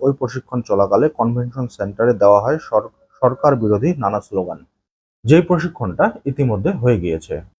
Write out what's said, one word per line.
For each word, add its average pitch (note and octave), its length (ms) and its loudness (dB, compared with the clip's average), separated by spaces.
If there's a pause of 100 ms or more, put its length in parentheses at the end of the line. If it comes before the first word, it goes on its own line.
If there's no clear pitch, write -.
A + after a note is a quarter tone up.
ওই C3+ 120 0
প্রশিক্ষণ B2+ 500 -8
চলাকালে G2+ 460 2
কনভেনশন B2 580 -4
সেন্টারে A2 480 -2
দেওয়া G2+ 260 6
হয় C#3 180 -2
সর-, A2 300 -2 (320)
সরকার C3 360 2
বিরোধী A2+ 420 0
নানা G#2 220 -4
স্লোগান, F2+ 440 -8 (600)
যেই D#3 180 6
প্রশিক্ষণটা E3 680 -2 (140)
ইতিমধ্যে B2+ 460 -2
হয়ে B2 300 0
গিয়েছে। D#2+ 420 -6 (180)